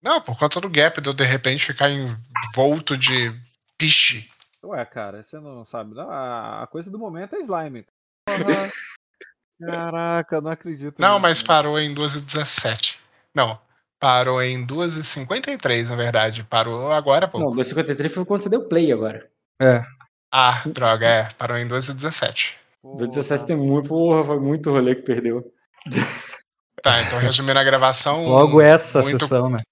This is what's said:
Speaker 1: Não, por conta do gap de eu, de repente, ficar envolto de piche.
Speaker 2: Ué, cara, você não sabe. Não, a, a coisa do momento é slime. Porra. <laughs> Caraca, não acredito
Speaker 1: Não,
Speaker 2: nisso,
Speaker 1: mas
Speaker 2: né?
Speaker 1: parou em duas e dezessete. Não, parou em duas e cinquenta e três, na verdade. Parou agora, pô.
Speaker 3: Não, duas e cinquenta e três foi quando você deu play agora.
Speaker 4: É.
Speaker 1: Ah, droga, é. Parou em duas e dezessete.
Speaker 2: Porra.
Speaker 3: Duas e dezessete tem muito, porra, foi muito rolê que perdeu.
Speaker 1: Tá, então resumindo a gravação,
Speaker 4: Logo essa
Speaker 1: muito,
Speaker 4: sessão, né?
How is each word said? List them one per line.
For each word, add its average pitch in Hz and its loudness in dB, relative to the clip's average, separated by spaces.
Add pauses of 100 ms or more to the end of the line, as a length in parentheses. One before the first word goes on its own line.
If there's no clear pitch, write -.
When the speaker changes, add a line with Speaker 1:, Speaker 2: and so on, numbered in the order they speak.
Speaker 1:
Não, 302 0
por - -10
conta 151 0
do 190 -8
gap 160 2
de 139 -6
eu, 139 -4
de 135 0
repente, 131 0
ficar 143 0
envolto 135 -2
de 127 0 (460)
piche. 131 0 (360)
Speaker 2:
Ué, 175 -8
cara, 104 -14
você 156 -20
não 135 -18
sabe. 110 -14
Não, 147 -14
a, 117 -10
a - -12
coisa 170 -14
do 202 -14
momento 196 -12
é 415 -6
slime. 160 -8 (400)
Porra. 196 -2
<laughs> - -14 (840)
Caraca, 170 -4
não 156 -8
acredito 151 -10
Speaker 1:
Não, 190 6
Speaker 2:
nisso, 196 2
Speaker 1:
mas 165 2
Speaker 2:
né? - -6
Speaker 1:
parou 151 2
em 147 -4
duas 147 -4
e 147 -8
dezessete. 139 -2 (340)
Não, 113 0 (400)
parou 127 2
em 127 -4
duas 160 -4
e 156 -8
cinquenta 185 -6
e 269 -6
três, 117 0
na 120 -6
verdade. 113 0
Parou 117 -2
agora, 151 2
pô. - -8
Speaker 3:
Não, 147 0
duas 123 -2
e - -6
cinquenta 147 -4
e 139 -2
três 147 -4
foi 185 -6
quando 202 -2
você 196 -6
deu 233 0
play 165 2
agora. 110 -4 (320)
Speaker 4:
É. 123 4 (500)
Speaker 1:
Ah, 123 4
droga, 117 0
é. 113 4
Parou 120 -4
em 120 -6
duas 131 -4
e 139 -8
dezessete. - -4 (240)
Speaker 2:
Porra. 135 -20
Speaker 3:
Duas 120 -4
e - -6
dezessete 143 -4
tem 170 -2
muito, 143 0
porra, 160 2
foi 143 -2
muito 147 -2
rolê 127 2
que 127 -14
perdeu. 120 -2 (1400)
Speaker 1:
Tá, 120 2
então 123 -4
resumindo 135 2
a 135 4
gravação, 135 2
Speaker 4:
Logo 143 8
essa 151 8
Speaker 1:
muito, 139 0
Speaker 4:
sessão, 131 0
né? 120 -2 (120)